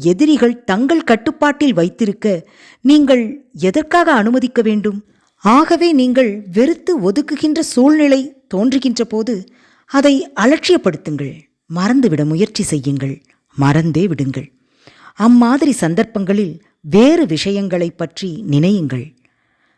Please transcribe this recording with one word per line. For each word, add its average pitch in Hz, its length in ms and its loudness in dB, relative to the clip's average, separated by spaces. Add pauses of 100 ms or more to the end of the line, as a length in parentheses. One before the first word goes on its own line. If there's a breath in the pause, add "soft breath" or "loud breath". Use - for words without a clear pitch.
எதிரிகள் 240 640 2
தங்கள் 269 400 0
கட்டுப்பாட்டில் 285 720 0
வைத்திருக்க 190 520 -2 (580 soft breath)
நீங்கள் 269 400 4 (360)
எதற்காக 302 520 0
அனுமதிக்க 240 500 0
வேண்டும்? 208 380 -2 (440)
ஆகவே 320 480 2
நீங்கள் 254 380 2 (220)
வெறுத்து 294 480 0
ஒதுக்குகின்ற 302 600 -2
சூழ்நிலை 285 600 2 (280)
தோன்றுகின்ற 240 560 -2
போது 220 300 -4 (560 soft breath)
அதை 285 240 4 (260)
அலட்சியப்படுத்துங்கள், 175 920 -2 (360)
மறந்துவிட 180 540 0
முயற்சி 160 380 -2
செய்யுங்கள், 139 520 -4 (420)
மறந்தே 151 500 0
விடுங்கள். 139 420 -6 (640 soft breath)
அம்மாதிரி 240 580 2
சந்தர்ப்பங்களில் 196 800 -2 (300)
வேறு 254 420 4
விஷயங்களை 180 640 -4
பற்றி 170 400 -10 (200)
நினையுங்கள், 147 560 0 (720)